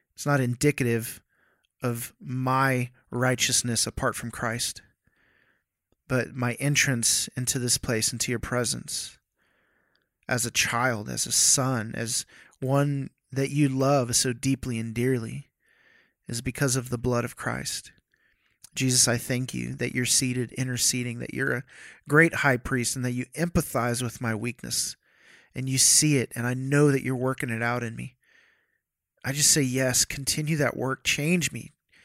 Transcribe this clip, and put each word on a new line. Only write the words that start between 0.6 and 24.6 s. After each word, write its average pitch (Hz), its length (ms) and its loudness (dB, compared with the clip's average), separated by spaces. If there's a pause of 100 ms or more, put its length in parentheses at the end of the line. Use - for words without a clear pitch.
of 117 380 -4
my 131 720 0 (200)
righteousness 123 760 0
apart 113 300 -4
from 117 140 -10
Christ, - 520 -6 (1300)
but 127 260 -2
my 120 200 -2
entrance 131 800 0
into 131 220 -2
this 120 200 0
place, 110 340 0
into 123 200 -4
your 117 60 -2
presence, - 800 -4 (1080)
as 120 180 0
a 117 40 -6
child, 120 580 0
as 120 180 -4
a 117 60 -6
son, 127 640 2
as 117 300 -4 (360)
one 139 500 0 (200)
that 135 200 -2
you 143 180 4
love 131 480 2
so 131 160 2
deeply 127 460 -2
and 113 160 -6
dearly, 123 560 -2 (760)
is 117 140 -4
because 127 360 0
of 127 120 -4
the 123 100 -4
blood 120 260 0
of - 120 -10
Christ. - 560 -6 (840)
Jesus, 127 320 4
I 120 120 2
thank 127 360 -4
you 123 200 -6
that 123 200 -4
you're 127 100 0
seated 123 480 0
interceding, 123 680 -2
that 120 120 -10
you're 131 200 -2
a 123 120 -4 (440)
great 160 260 6
high 135 220 4
priest, 120 400 -2
and 127 80 -4
that 123 80 -2
you 123 140 -4 (100)
empathize 131 680 0
with 120 180 -6
my 117 140 -2
weakness, - 640 -6 (580)